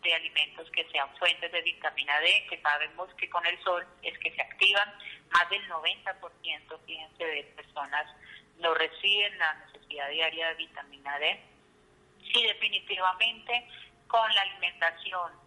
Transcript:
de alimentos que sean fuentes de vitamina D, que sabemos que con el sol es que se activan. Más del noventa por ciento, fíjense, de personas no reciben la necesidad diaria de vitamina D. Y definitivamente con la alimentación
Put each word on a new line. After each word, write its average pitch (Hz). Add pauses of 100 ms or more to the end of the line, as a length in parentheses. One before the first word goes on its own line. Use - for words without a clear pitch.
de 170
alimentos 160
que 160
sean 143
fuentes 170
de 175
vitamina 147
D, 190
que 208
sabemos 156
que -
con 170
el 175
sol 180 (160)
es -
que -
se -
activan. 202 (380)
Más 175
del 196
noventa 175
por 170 (120)
ciento, 156
fíjense, 160
de 151 (140)
personas 147 (520)
no 165
reciben 202
la 160
necesidad -
diaria 160
de 160
vitamina 143
D. 165 (920)
Y 240
definitivamente 220 (400)
con 226
la 196
alimentación 175 (140)